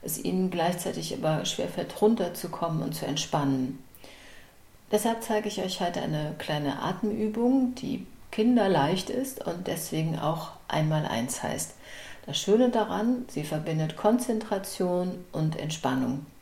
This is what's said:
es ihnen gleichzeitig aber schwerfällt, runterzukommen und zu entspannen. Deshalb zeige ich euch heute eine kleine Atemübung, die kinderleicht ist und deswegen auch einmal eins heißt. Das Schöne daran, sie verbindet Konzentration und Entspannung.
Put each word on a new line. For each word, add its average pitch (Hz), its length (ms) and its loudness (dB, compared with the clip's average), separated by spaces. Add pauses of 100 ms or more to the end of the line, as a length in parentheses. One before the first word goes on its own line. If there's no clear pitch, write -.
es - 160 -4
ihnen 185 320 2
gleichzeitig 175 640 0
aber 156 320 0
schwerfällt, - 560 -2
runterzukommen 175 800 2
und - 140 -4
zu - 100 -6
entspannen. 139 800 0 (1080)
Deshalb 226 300 2
zeige 214 260 0
ich 202 140 -4
euch 185 180 -4
heute 175 220 0
eine 151 380 -2
kleine 147 420 -2
Atemübung, 220 920 2
die - 320 -6 (240)
kinderleicht 190 800 4
ist - 340 -4
und 180 220 -4
deswegen 160 500 -2
auch 160 360 -2 (140)
einmal 156 380 2
eins - 380 -2
heißt. - 320 -4 (500)
Das - 140 -4
Schöne 240 320 6
daran, 226 560 0
sie - 160 -4
verbindet 156 520 -2
Konzentration 196 1400 0
und 156 240 0
Entspannung. 131 720 -2 (160)